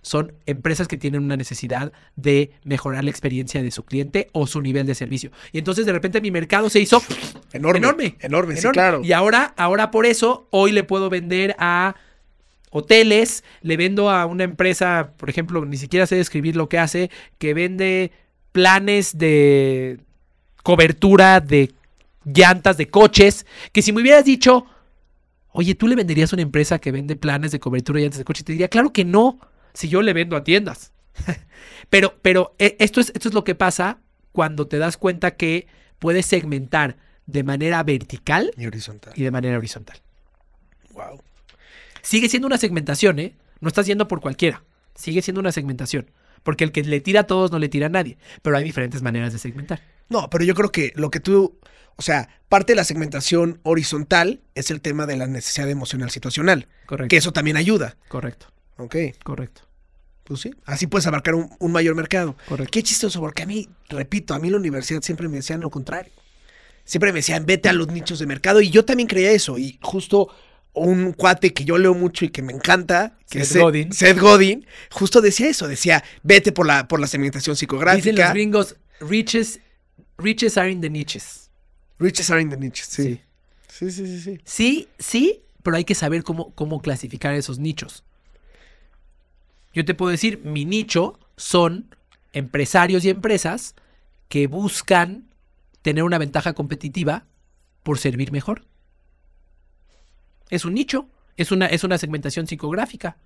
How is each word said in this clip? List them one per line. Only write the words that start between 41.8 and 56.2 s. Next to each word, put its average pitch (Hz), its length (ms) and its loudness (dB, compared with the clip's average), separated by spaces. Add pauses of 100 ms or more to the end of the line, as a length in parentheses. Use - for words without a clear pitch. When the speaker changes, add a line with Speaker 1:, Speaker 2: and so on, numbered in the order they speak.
Speaker 1:
Sigue 220 280 0
siendo 254 180 -2
una 262 100 0
segmentación, 165 600 0
¿eh? 170 160 -10 (260)
No 156 60 -4
estás 190 180 0
yendo 202 220 -2
por 170 140 -6
cualquiera. 139 420 -2 (320)
Sigue 165 260 -4
siendo 190 180 -6
una 190 120 -2
segmentación. 139 580 -8 (320)
Porque 156 220 -2
el 151 80 -2
que 147 120 -4
le 147 160 -2
tira 196 220 2
a - 60 -2
todos 185 240 0
no 165 80 -4
le 151 100 -2
tira 147 180 -2
a - 20 -4
nadie. 170 280 -4 (240)
Pero 147 160 0
hay 151 60 0
diferentes 135 400 -6
maneras 117 280 -4
de 113 80 -10
segmentar. 139 420 -12 (280)
Speaker 2:
No, 202 220 -4
pero 170 120 0
yo 175 120 2
creo 202 160 0
que 147 240 -4
lo 151 160 -4
que - 80 -6
tú, 190 400 2 (360)
o - 60 -16
sea, 143 260 -2 (220)
parte 196 240 4
de 214 40 6
la 180 80 0
segmentación 160 800 -2
horizontal 165 800 0 (140)
es 135 160 -8
el 151 100 -8
tema 151 240 -6
de 143 100 -6
la 131 120 -6
necesidad 135 420 -6
emocional 131 400 -6
situacional. 151 580 -2 (200)